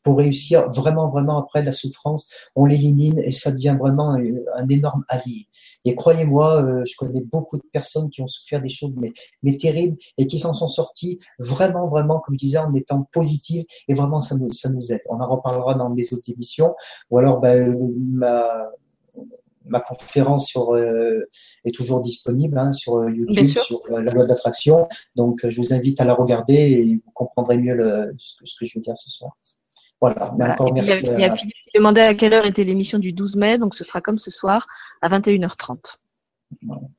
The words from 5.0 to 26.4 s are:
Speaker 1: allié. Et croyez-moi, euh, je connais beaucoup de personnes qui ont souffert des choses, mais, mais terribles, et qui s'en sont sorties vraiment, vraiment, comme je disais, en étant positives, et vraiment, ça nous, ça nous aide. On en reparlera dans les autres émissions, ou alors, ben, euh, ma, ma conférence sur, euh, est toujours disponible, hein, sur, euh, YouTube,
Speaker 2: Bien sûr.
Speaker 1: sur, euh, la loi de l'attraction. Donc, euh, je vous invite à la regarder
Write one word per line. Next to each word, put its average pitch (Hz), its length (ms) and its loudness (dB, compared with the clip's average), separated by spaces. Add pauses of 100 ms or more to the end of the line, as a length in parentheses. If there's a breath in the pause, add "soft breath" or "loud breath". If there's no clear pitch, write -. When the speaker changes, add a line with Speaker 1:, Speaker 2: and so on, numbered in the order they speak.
Speaker 1:
allié. 123 380 -8 (380 soft breath)
Et 123 100 0
croyez-moi, 156 680 4
euh, 127 220 -2
je 123 120 -10
connais 127 240 -6
beaucoup 151 360 -6
de 143 60 -10 (100)
personnes 151 360 -6
qui 139 120 -12
ont 131 60 -8
souffert - 340 -8
des 131 80 -8
choses, 135 280 -8
mais, 117 140 -6 (300 soft breath)
mais 139 160 0
terribles, 160 400 -2 (200 soft breath)
et 135 100 2
qui 151 120 -4
s'en 165 140 -4
sont 156 160 -4
sorties 180 500 -6 (200 soft breath)
vraiment, 175 500 0
vraiment, 151 300 2
comme 143 160 -4
je 135 40 -8
disais, 139 180 -2
en 156 160 0
étant 139 380 -2
positives, 165 540 -2 (240 soft breath)
et 139 40 2
vraiment, 143 280 0
ça 143 160 -6
nous, 127 140 -4
ça - 180 -6
nous 123 240 -4
aide. 110 160 -4
On 113 100 -6
en 123 100 -4
reparlera 127 460 -2
dans 123 140 -4
les 120 240 -4
autres 120 180 -10
émissions, 120 440 -2 (340 loud breath)
ou 120 80 2
alors, 123 240 4
ben, 123 280 4
euh, 123 60 0 (220)
ma, 120 720 -2 (960)
ma 120 140 -4
conférence 139 680 -2
sur, 120 260 -2
euh, 113 480 0 (420 soft breath)
est 117 100 -4
toujours 123 280 -2
disponible, 127 560 -4
hein, 139 160 0
sur, 120 240 -4
euh, 113 120 0
YouTube, 117 260 -2
Speaker 2:
Bien 202 100 6
sûr. 139 180 2
Speaker 1:
sur, 117 180 -6 (100)
euh, 113 100 -4
la 113 100 -2
loi 123 120 4
de 120 60 2
l'attraction. 147 600 2 (260 loud breath)
Donc, 120 300 0
euh, 120 40 0
je 117 120 -4
vous 120 120 0
invite 131 280 0
à 127 40 4
la 123 80 4
regarder 123 400 2